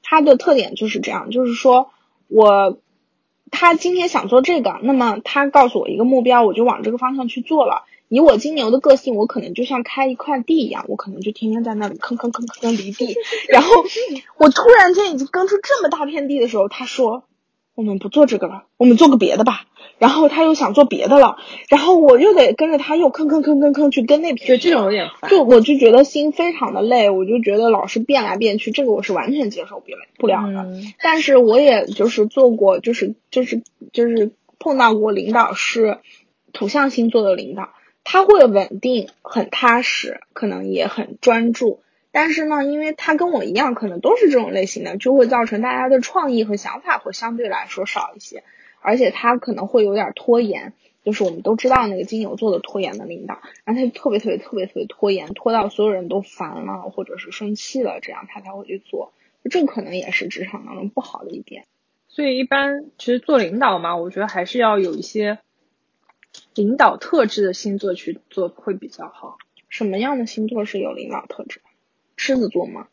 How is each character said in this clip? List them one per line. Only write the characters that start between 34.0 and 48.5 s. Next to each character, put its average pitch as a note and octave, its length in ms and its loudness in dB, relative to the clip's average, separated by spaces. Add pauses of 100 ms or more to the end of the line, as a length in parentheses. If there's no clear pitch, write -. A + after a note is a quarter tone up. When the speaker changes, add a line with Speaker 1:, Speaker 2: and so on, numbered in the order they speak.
Speaker 1:
是 A3+ 240 0 (280)
碰 D4 180 -2
到 A#3 160 4
过 G#3+ 180 0
领 G3+ 220 -4
导 A#3 200 2
是 G#3+ 440 -2 (560)
土 G#3 160 -6
象 C#4 220 0
星 A#3 180 0
座 A3 140 2
的 G3 100 2
领 E3+ 220 -6
导， F#3+ 160 -12 (320)
他 - 200 2
会 F#4+ 220 8
稳 G3 340 0
定、 B3 300 -4 (140)
很 - 260 -6
踏 A#3+ 320 0
实， - 400 -8 (120)
可 - 120 -8
能 F#3+ 220 -6
也 F3+ 180 -2
很 - 360 -10
专 A#3 320 2
注。 A3+ 260 -2 (320)
但 D4+ 200 0
是 D#4 140 -4
呢， D4+ 180 -2
因 C#4+ 160 -4
为 D#4 140 -6
他 D#4 220 -2
跟 F4 160 -2
我 A#3 120 -4
一 G#2+ 80 -8
样， A#3+ 220 -2
可 A3+ 140 -8
能 F3 120 -10
都 E4 160 2
是 A4+ 140 2
这 C4 100 2
种 G3 120 -4
类 F#3+ 160 -2
型 E3+ 160 -12
的， E3+ 140 -10
就 B3+ 180 0
会 B3+ 100 6
造 A#3+ 200 -2
成 A3 180 -6
大 B3 120 -4
家 B3+ 140 -4
的 C4 120 2
创 D4+ 300 -4
意 A3+ 120 -2
和 G#3+ 120 -4
想 G#3+ 260 -12
法 - 180 -6
会 - 140 -12
相 A#3 220 -10
对 A#3 140 -6
来 F#3 180 -8
说 - 180 -10
少 - 300 -8
一 G3+ 40 -20
些， - 240 -20 (380)